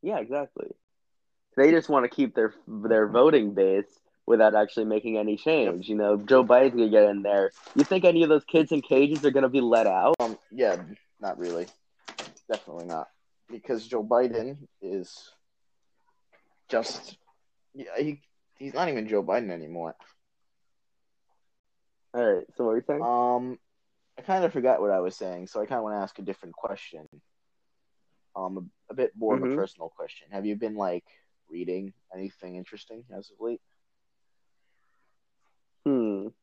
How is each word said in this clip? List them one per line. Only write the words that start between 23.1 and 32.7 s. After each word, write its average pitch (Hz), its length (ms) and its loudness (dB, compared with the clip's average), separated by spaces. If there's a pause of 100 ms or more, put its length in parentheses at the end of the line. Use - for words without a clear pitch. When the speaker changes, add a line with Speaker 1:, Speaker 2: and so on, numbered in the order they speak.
Speaker 2:
I - 40 -20
kinda 180 280 0
forgot 127 300 0
what 101 120 0
I 95 100 2
was 92 160 -4
saying, 92 300 -10
so 110 140 -10
I 107 40 -4
kinda 117 180 -6
wanna 107 180 -6
ask 98 180 -10
a - 40 -14
different 92 320 -12
question. - 520 -12 (1300)
Um, 95 360 -10 (180)
a, 110 40 -14
a - 20 -12
bit 127 200 -4
more 110 200 -2
of 131 80 -4
a 127 40 -4
Speaker 1:
Mm-hmm. 131 100 -4
Speaker 2:
personal 85 320 -8
question. - 420 -18
Have 101 140 -10
you 104 100 -4
been, 107 200 -8
like, 92 280 -6 (460)
reading 90 440 -10 (200)
anything 92 420 -16
interesting 107 560 -20